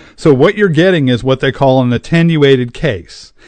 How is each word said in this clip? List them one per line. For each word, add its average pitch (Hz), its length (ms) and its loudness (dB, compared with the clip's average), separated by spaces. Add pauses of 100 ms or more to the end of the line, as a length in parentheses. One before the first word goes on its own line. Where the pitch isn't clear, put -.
(160)
So 151 180 2
what 160 220 2
you're 208 140 0
getting 160 380 0
is 120 160 -2
what 131 160 -2
they 135 120 -2
call 131 300 0
an 123 120 0
attenuated 143 800 0
case. - 600 -10 (140)